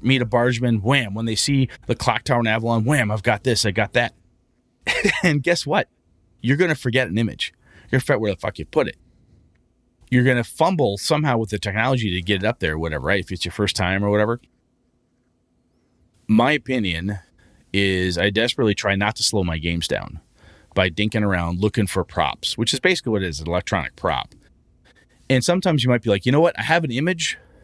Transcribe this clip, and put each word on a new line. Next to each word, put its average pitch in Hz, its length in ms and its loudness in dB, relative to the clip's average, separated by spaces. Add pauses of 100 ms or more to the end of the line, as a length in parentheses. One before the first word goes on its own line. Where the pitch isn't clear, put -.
meet 131 220 2
a 113 40 0
Bargeman, 120 540 2
wham. 117 320 0
When 113 140 -4
they 113 100 -2
see 135 320 2 (180)
the 120 80 -2
Clock 113 300 -2
Tower 120 160 2
in 117 60 2
Avalon, 113 380 0
wham. 127 260 2
I've 107 120 -2
got 107 220 0
this, 117 220 2
I 104 60 2
got 107 200 -2
that." 120 220 0 (720)
<laughs> - 360 0
And 147 200 2
guess 170 240 0
what? 170 220 -2 (520)
You're 127 160 2
gonna 165 180 2
forget 127 340 -2
an 92 100 -2
image. - 340 -4 (320)
You're - 140 -2
gonna - 20 0
forget 120 200 0
where 107 140 0
the - 60 -12
fuck - 180 -6
you 80 60 -10
put - 240 -2
it. - 80 -10 (1120)
You're 127 140 4
gonna 123 200 2
fumble 147 540 0
somehow 151 400 0
with 110 120 -4
the 104 80 -4
technology 110 560 0
to 92 80 -2
get 95 200 0
it 101 40 -2
up 117 140 -2
there 80 140 0
or 78 40 -4
whatever, 76 280 -4
right? 95 140 2
If 90 120 -8
it's 90 120 -6
your - 80 -6
first - 240 -2
time 98 280 0
or 101 60 2
whatever. 107 300 0 (1900)
My 120 240 4
opinion 101 680 -2 (540)
is 92 460 2
I 98 120 2
desperately 110 440 0
try 98 200 0
not 101 220 0
to - 60 -6
slow 101 220 0
my 82 140 -2
games 85 300 -4
down 50 320 -6 (540)
by 92 160 4
dinking 104 340 -2
around 87 360 -2
looking 104 260 0
for 90 180 -2
props, - 520 -4
which 113 160 0
is 135 80 -6
basically 175 320 0
what 101 100 0
it 90 60 -2
is, 76 120 -6
an 78 80 -8
electronic 87 480 -2
prop. 73 380 -4 (920)
And 131 160 2
sometimes 175 400 2
you 127 60 2
might 120 120 2
be 113 80 0
like, 98 160 0
"You 127 60 4
know 147 80 4
what? 165 180 2
I - 40 -4
have 165 220 2
an 139 60 -4
image 165 480 -4 (260)